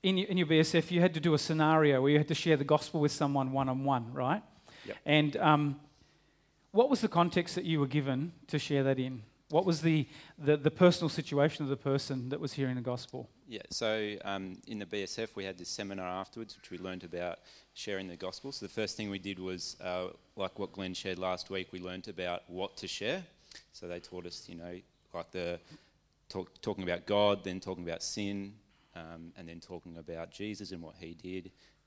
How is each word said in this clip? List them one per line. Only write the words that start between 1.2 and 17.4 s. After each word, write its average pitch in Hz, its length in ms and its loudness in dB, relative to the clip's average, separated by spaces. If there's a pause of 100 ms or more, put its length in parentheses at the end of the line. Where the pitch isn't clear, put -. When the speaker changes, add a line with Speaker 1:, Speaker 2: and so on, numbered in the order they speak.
Speaker 1:
do 156 140 4
a 147 40 4
scenario 156 600 6
where 139 100 6
you 147 60 8
had 147 120 4
to 156 60 2
share 160 220 4
the 139 80 0
gospel 151 380 2
with 147 100 4
someone 139 400 0
one-on-one, 131 600 0
right? 143 280 0 (440)
Speaker 2:
Yep. - 180 -8
Speaker 1:
And, 147 320 4
um, 147 440 4 (920)
what 247 180 6
was 277 140 2
the 220 60 0
context 170 480 2
that 180 100 -4
you 160 140 2
were 139 60 4
given 139 460 0 (140)
to 151 120 -2
share 143 260 0
that 135 140 4
in? 127 260 -4 (260)
What 165 140 4
was 165 180 0
the, 156 240 4 (320)
the, 147 180 4
the 147 140 2
personal 175 380 6
situation 143 560 0
of 135 60 -2
the 135 60 0
person 135 520 -2
that 135 100 -4
was 143 140 -6
hearing 131 240 -2
the 123 60 -6
gospel? 123 460 -8 (200)
Speaker 2:
Yeah, 110 220 -10
so, 107 440 -2 (100)
um, 95 340 -6 (100)
in 113 100 -8
the 98 80 -8
B 101 160 -6
S - 160 -8
F, 113 160 -6
we 98 100 -8
had 95 140 -10
this 87 100 -12
seminar 98 380 -8
afterwards, 95 500 -8
which - 140 -20
we 90 80 -12
learned 92 240 -8
about 87 380 -6 (340)